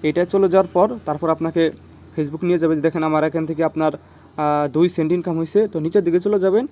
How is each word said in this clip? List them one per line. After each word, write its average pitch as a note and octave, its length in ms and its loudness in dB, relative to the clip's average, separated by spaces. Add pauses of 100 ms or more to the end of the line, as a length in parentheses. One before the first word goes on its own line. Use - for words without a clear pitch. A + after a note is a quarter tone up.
এটা E3 120 0 (120)
চলে G3 200 4
যাওয়ার F#3+ 220 4
পর F#3+ 120 4 (200)
তারপর D3+ 280 -4
আপনাকে D#3+ 260 -2 (540)
Facebook D#3 320 -4
নিয়ে F3 140 2
যাবে। D#3+ 160 2
যে C#3+ 100 -4
দেখেন D#3 220 -2
আমার D#3 200 2
এখান D#3+ 200 -4
থেকে D#3+ 120 -4 (100)
আপনার, D#3 240 0
আহ, D3 680 -4 (100)
দুই E3+ 200 2
সেন্ট D#3+ 220 0
ইনকাম E3+ 220 -4
হয়েছে। E3 200 0 (140)
তো E3+ 120 -4
নিচের F3+ 220 2
দিকে F3 180 2
চলে G3+ 200 2
যাবেন G3+ 260 2